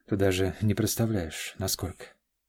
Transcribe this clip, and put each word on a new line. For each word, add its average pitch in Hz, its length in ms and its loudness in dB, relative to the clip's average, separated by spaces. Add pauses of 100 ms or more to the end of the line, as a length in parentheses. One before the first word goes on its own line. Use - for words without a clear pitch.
Ты 110 80 0
даже 95 460 2
не 107 120 4
представляешь, 107 840 -2
насколько». - 480 -4 (440)